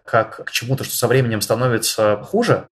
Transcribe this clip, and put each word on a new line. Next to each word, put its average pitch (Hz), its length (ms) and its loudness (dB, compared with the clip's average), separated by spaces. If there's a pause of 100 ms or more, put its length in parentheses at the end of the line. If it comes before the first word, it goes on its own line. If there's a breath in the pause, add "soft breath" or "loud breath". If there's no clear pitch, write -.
как - 400 -2
к - 80 -12
чему-то, 123 320 -2
что - 100 -8
со 120 140 0
временем 117 320 2
становится 113 840 0
хуже, 190 540 0